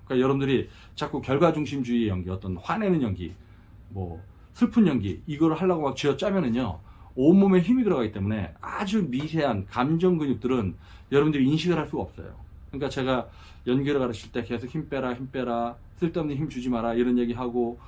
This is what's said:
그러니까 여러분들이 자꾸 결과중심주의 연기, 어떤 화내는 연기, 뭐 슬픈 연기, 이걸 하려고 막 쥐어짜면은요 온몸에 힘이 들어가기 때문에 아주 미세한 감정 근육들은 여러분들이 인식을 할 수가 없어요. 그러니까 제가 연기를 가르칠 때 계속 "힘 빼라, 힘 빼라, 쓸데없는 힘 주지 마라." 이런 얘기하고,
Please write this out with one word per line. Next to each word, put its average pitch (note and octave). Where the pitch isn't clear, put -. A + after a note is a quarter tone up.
그러니까 B2+
여러분들이 C3+
자꾸 D3
결과중심주의 C3+
연기, F2+
어떤 F#2
화내는 E3+
연기, F2+
뭐 F#2
슬픈 A#3
연기, G2+
이걸 D#3
하려고 F3
막 C3
쥐어짜면은요 C3
온몸에 F#3
힘이 A#3+
들어가기 C3+
때문에 G2+
아주 G#3
미세한 C#3
감정 E3
근육들은 B2
여러분들이 C#3+
인식을 D#3+
할 D3+
수가 C3+
없어요. G2
그러니까 C3+
제가 B2+
연기를 C#3
가르칠 A#2+
때 A#2+
계속 A#2
"힘 D#3
빼라, C3
힘 C3
빼라, A#2+
쓸데없는 E3
힘 D3+
주지 B2+
마라." A#2
이런 B2
얘기하고, A#2+